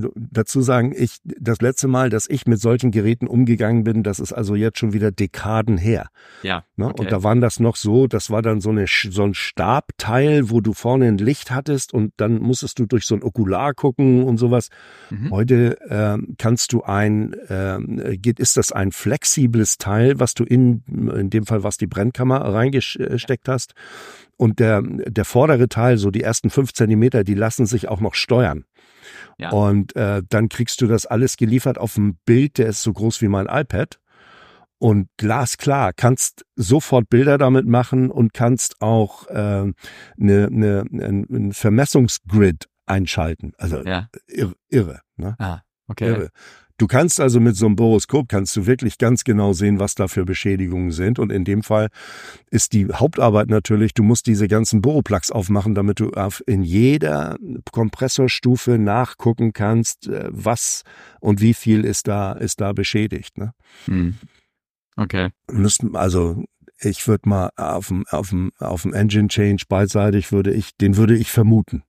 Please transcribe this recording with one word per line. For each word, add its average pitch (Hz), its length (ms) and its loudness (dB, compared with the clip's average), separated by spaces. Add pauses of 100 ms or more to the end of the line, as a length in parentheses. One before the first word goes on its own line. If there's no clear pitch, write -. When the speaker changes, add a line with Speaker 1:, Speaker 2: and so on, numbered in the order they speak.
(160)
Speaker 1:
dazu 117 440 -4
sagen, 127 360 0
ich, 120 260 -2
das - 380 -6
letzte 127 260 0
Mal, 131 240 2
dass 110 180 -2
ich - 180 -6
mit 113 140 2
solchen 117 300 2
Geräten 113 380 0
umgegangen 117 560 2
bin, 110 180 0
das 101 160 -4
ist - 140 -8
also 104 240 -2
jetzt 110 240 -2
schon 110 120 0
wieder 104 200 0
Dekaden 107 680 -2
her. 104 300 -2 (340)
Speaker 2:
Ja, 92 220 -6 (100)
Speaker 1:
Ne? 101 120 -4
Speaker 2:
okay. 123 160 -6
Speaker 1:
Und 95 100 -4
da 95 100 -2
waren 110 180 2
das 117 200 0
noch 113 160 0
so, 104 320 2
das 107 240 -6
war 107 100 0
dann 110 180 -2
so 104 100 -2
eine 104 160 0
Sch-, - 260 -2
so 101 100 -2
ein 101 120 0
Stabteil, 127 1160 0
wo 113 100 2
du 104 120 0
vorne 123 340 0
ein 104 120 2
Licht 123 340 -2
hattest 139 420 -4
und 110 220 -2
dann 110 240 0
musstest 127 400 -2
du 117 60 0
durch 110 200 -2
so 117 80 -2
ein 101 80 -2
Okular 107 500 -2
gucken 127 520 2
und 123 140 2
sowas. 120 320 0 (400)
Speaker 2:
Mhm. 113 200 -8
Speaker 1:
Heute, 117 480 4 (100)
ähm, 104 480 -2
kannst - 360 0
du 117 100 0
ein, 107 540 0 (120)
ähm, 95 540 -6 (180)
geht, 117 200 0
ist - 160 0
das - 160 0
ein 95 180 -2
flexibles 117 880 0
Teil, 117 400 2
was 127 160 0
du - 80 -2
in, 120 460 4
in 98 420 -4
dem 107 160 0
Fall, 107 160 -2
was 104 140 -4
die 110 100 -4
Brennkammer 127 540 0
reingesteckt 123 1040 -2
Speaker 2:
Ja. 127 80 -2
Speaker 1:
hast. - 200 -8 (640)
Und 110 200 2
der, 110 240 4
der - 420 -4
vordere 127 420 4
Teil, 117 300 2
so 101 140 0
die 104 120 -2
ersten 110 280 -2
fünf 139 240 -2
Zentimeter, 110 500 2
die 101 80 0
lassen 110 320 0
sich 107 240 -2
auch 98 120 -4
noch 110 140 -2
steuern. 104 520 0 (720)
Speaker 2:
Ja. 82 100 -10
Speaker 1:
Und, 101 480 2
äh, 101 320 -2
dann 113 220 0
kriegst - 320 -6
du 123 40 4
das 107 200 0
alles 120 320 -2
geliefert 120 400 0
auf 110 180 -6
ein 101 300 0
Bild, 131 320 4
der 117 80 2
ist 107 160 -6
so 113 100 -2
groß 110 300 -2
wie 107 60 2
mein 98 180 0
iPad. 139 520 -6 (800)
Und 104 380 2
glasklar, 120 800 -2
kannst - 500 0 (100)
sofort 123 540 2
Bilder 139 300 4
damit 131 280 4
machen 123 440 2
und 117 240 2
kannst - 480 -2
auch, 110 460 0
äh, 101 440 -2 (440)
ne, 101 340 4
ne, 104 420 0
ein, 101 380 -4
ein 107 240 -2
Vermessungsgrid 107 1120 2 (160)
einschalten. 82 720 -4
Also 82 300 -6
Speaker 2:
Ja. 92 240 -6 (180)
Speaker 1:
ir-, 92 240 -6 (160)
irre, 92 320 -2 (160)
ne? 95 220 -8
Speaker 2:
Ah, 92 220 -8 (280)
okay. 113 200 -6
Speaker 1:
Irre. 104 200 -2 (500)
Du 110 80 2
kannst 151 340 2
also 123 200 4
mit 113 160 4
so 104 80 0
einem 104 100 4
Bohroskop 113 540 2
kannst 98 260 -4
du 98 120 -4
wirklich 123 320 0
ganz 120 260 2
genau 101 300 2
sehen, 101 260 2
was 98 140 -2
da 95 140 -2
für 95 180 -4
Beschädigungen 92 640 -2
sind. 92 280 -2
Und 110 140 -2
in 95 140 -2
dem 101 160 0
Fall 107 260 0 (640)
ist - 240 0
die 101 180 2
Hauptarbeit 117 560 2
natürlich, 107 460 2
du 113 80 2
musst 113 240 4
diese 107 200 2
ganzen 107 360 2
Boroplugs 127 480 0
aufmachen, 101 440 -2
damit 101 260 0
du 107 100 -2
auf, 98 360 -6
in 98 160 0
jeder 92 760 0 (340)
Kompressorstufe 123 1080 0
nachgucken 113 760 0
kannst, 110 540 -2
äh, 101 220 -8
was - 520 -4 (380)
und 101 200 0
wie 113 140 4
viel 110 320 2
ist - 220 -4
da, 101 240 -2
ist - 280 -6
da 101 140 -2
beschädigt, 101 640 -4
ne? 107 160 -8 (320)
Speaker 2:
Hm. 92 300 -2 (800)
Okay. 95 340 -4 (200)
Speaker 1:
Müssten, 101 460 0
also 90 480 0 (340)
ich - 300 -4
würd 104 160 0
mal 95 320 0
auf 90 320 -6
dem, 95 220 -4
auf 87 200 -4
dem, 92 280 -2
auf - 240 -6
dem 95 100 -4
Engine 104 360 2
Change 101 400 0
beidseitig 101 640 0
würde 98 200 2
ich, - 240 -4
den 98 220 2
würde 110 180 6
ich 117 140 -2
vermuten. 110 580 2